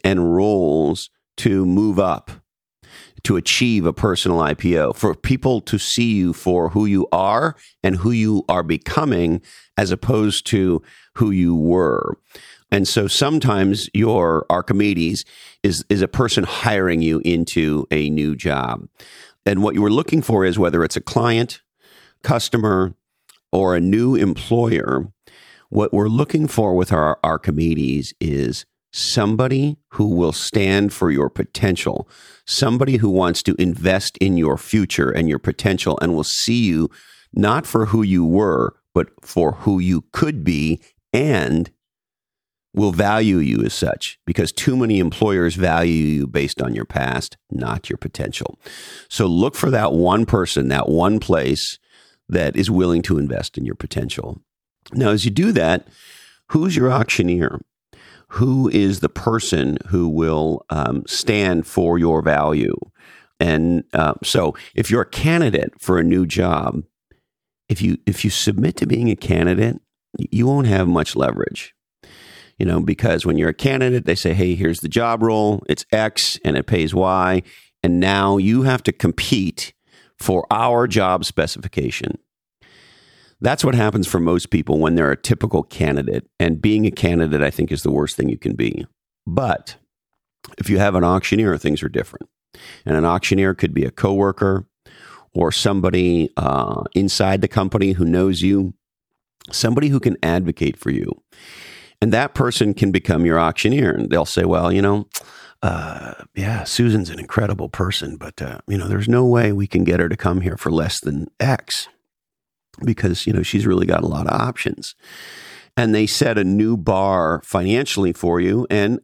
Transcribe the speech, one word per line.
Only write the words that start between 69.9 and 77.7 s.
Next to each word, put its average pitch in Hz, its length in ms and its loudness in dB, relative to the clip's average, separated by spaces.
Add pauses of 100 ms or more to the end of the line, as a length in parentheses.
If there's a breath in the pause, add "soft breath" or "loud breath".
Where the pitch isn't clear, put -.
y-, - 120 -6
you 117 160 0
won't 139 220 2
have 95 200 2
much 85 260 0
leverage, - 600 -4 (840 loud breath)
you - 80 0
know, 85 140 2
because 82 460 0
when 78 120 2
you're 80 100 2
a 80 60 -2
candidate, 131 500 0
they 85 100 0
say, 87 200 -2
"Hey, 92 200 2
here's 85 260 -2
the 82 80 -8
job 117 340 0
role. 107 460 2
It's - 220 -2
X - 540 -2
and 73 120 0
it 65 100 -4
pays 82 280 0
Y." 92 480 2 (400 loud breath)